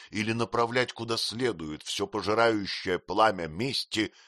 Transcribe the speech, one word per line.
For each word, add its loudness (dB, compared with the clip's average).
или -2
направлять 0
куда -4
следует -4
всё -4
пожирающее 2
пламя 2
мести, -4